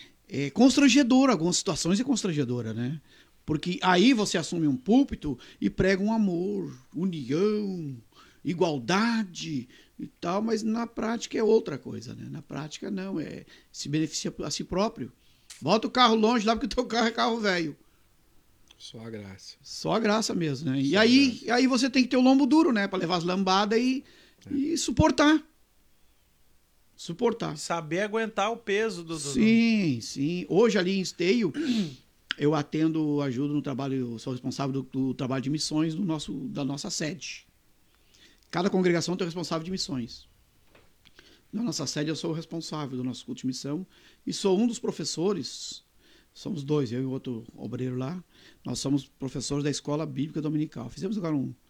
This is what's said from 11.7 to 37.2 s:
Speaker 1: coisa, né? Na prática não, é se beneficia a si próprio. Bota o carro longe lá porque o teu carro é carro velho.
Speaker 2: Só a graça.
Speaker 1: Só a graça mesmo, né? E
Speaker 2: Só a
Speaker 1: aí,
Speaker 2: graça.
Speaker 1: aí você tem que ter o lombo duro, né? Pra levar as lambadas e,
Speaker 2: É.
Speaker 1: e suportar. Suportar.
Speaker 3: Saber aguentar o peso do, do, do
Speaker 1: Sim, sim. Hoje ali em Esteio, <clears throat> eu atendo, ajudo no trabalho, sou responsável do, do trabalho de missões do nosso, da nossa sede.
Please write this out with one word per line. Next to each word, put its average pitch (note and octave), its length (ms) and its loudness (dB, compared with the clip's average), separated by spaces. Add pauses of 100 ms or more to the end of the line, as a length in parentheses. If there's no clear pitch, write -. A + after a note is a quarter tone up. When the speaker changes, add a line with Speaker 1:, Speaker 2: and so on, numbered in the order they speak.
Speaker 1:
coisa, A2+ 360 -12
né? A2+ 160 -12
Na C#3+ 120 -12
prática - 480 -10
não, F#3+ 300 -6
é - 240 -10 (280)
se - 160 -10
beneficia D#3 460 -4 (100)
a D3+ 60 -8
si - 140 -6
próprio. G3 480 -4 (480)
Bota G#3+ 260 2
o A3 40 -4
carro B3 240 4
longe A3 320 4
lá A3+ 80 4
porque A3+ 120 -2
o - 20 -6
teu A#3+ 180 0
carro A3+ 220 0
é - 40 2
carro A#3 280 0
velho. F3 360 0 (1000)
Speaker 2:
Só - 220 -18
a A2+ 100 -12
graça. G2+ 520 -14
Speaker 1:
Só - 300 -4
a G3+ 60 2
graça A3 360 2
mesmo, D3+ 360 -2
né? C#3 100 0
E C#3 120 2
Speaker 2:
Só F#3+ 60 6
a - 20 8
Speaker 1:
aí, B3+ 300 8
Speaker 2:
graça. A3+ 240 -2
Speaker 1:
aí C4 120 6
você B3+ 240 2
tem B3+ 120 4
que B3 80 2
ter C4+ 60 2
o B3+ 60 6
lombo C4+ 240 8
duro, D4+ 260 6
né? G3+ 160 2
Pra F#3 100 -4
levar F3+ 180 0
as E3 80 0
lambadas F#3+ 540 4
e, B3+ 260 0 (420)
Speaker 2:
É. - 80 -6
Speaker 1:
e C#4+ 240 0
suportar. D4+ 640 4 (1500)
Suportar. E3+ 600 -4
Speaker 3:
Saber E3 440 -4
aguentar G#3+ 500 -2
o A3+ 60 -4
peso G3+ 460 -2
do, E3 60 -14
do, E3 60 -6
do D#3+ 60 -6
Speaker 1:
Sim, G#3+ 800 4
sim. E3 480 -4
Hoje G#3 300 4
ali F#3 200 0
em - 20 2
Esteio, F#3 520 0 (420)
<clears throat> - 420 -14
eu D3 180 2
atendo, D#3 680 0
ajudo C#3 320 -2
no D3 80 0
trabalho, C3 560 -4
sou C3 140 -8
responsável C3 400 -4
do, C3+ 100 -4
do C3 320 -4
trabalho C3 280 -4
de B2+ 80 -4
missões D#3 440 -2
do F#3+ 100 -4
nosso, D#3 280 -4 (160)
da C#3+ 160 -6
nossa C#3 260 -6
sede. - 560 -8 (1040)